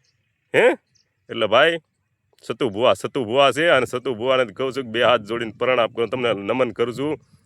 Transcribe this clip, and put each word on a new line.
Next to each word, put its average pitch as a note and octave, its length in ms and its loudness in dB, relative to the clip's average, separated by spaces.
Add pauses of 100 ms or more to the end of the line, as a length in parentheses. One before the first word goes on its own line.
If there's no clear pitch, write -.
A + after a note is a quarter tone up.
(540)
હે? F#3 120 6 (640)
એટલે A2 160 -2
ભાઈ, D3+ 320 4 (680)
સતુ C3 240 -4
ભુવા, G#2+ 220 2
સતુ B2 320 -4
ભુવા C3 260 2
છે. D3+ 180 0
અને C3 180 4
સતુ B2+ 280 -6
ભુવાને B2+ 300 0
જ G2+ 100 -8
કહું C3 180 -6
છું C3 120 -8
કે A2+ 60 -14
બે A#2 120 -2
હાથ A#2 180 4
જોડીને A2+ 380 -6
પ્રણામ B2 300 0
કરું, A2+ 200 -4
તમને A#2+ 260 -2
નમન A2 360 -2
કરું A#2 240 -4
છું C#3 240 -6 (280)